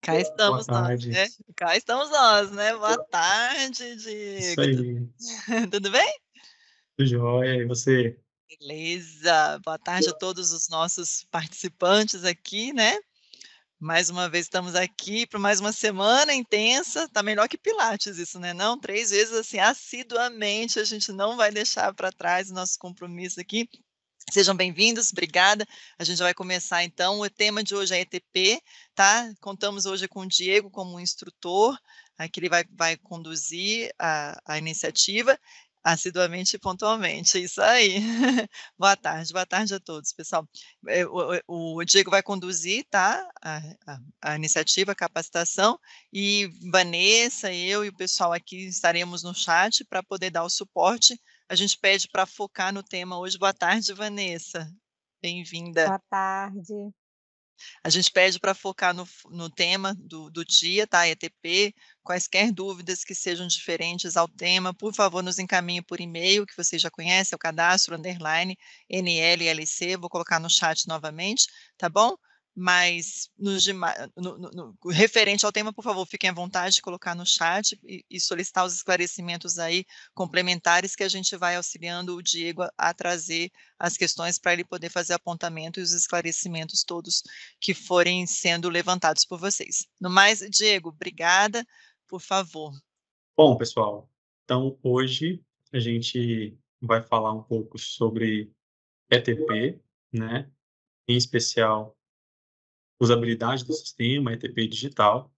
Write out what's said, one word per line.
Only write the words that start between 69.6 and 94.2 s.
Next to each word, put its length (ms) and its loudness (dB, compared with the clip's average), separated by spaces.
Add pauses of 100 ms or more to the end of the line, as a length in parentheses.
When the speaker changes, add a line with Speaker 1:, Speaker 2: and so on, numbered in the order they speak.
Speaker 1:
C, 320 -4
vou 120 -10
colocar 300 -2
no 120 -4
chat 360 2
novamente, 600 -2 (300)
tá 120 -2
bom? 260 4 (440)
Mas 800 0
nos 260 0
dema-, 300 -2 (240)
no, 180 -8
no, 140 -16
no, 400 -14
referente 560 4
ao 60 0
tema, 200 -4
por 120 -16
favor, 240 -4
fiquem 240 -2
à 20 -6
vontade 400 -2
de 80 2
colocar 320 -8
no 100 -10
chat 600 0
e, 260 -18
e 100 -14
solicitar 460 -2
os 80 -6
esclarecimentos 840 -4
aí 260 -2 (300)
complementares 800 0
que 80 -4
a 40 -2
gente 300 -2
vai 180 0
auxiliando 600 -8
o 80 -12
Diego 400 -2
a, 120 -6
a 200 0
trazer 560 -4 (260)
as 180 -2
questões 440 -2
pra 140 2
ele 120 -2
poder 240 -8
fazer 240 -2
apontamento 640 -6
e 40 -6
os 100 0
esclarecimentos 880 -2
todos 380 -4 (400)
que 140 -2
forem 500 2
sendo 440 -2
levantados 540 2
por 140 -4
vocês. 480 -4 (160)
No 80 -4
mais, 300 6 (100)
Diego, 400 2
obrigada, 760 0 (440)
por 140 -12
favor. 520 -4 (640)
Speaker 2:
Bom, 180 10
pessoal, 540 -2 (340)